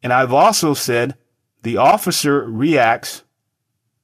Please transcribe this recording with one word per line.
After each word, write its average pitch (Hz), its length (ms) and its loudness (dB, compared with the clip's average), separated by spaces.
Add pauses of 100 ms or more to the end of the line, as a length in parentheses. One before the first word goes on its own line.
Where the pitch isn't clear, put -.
And 123 100 0
I've 127 200 2
also 165 400 2
said 123 420 -2 (480)
the 117 140 -4
officer 147 680 0
reacts 117 800 -2 (800)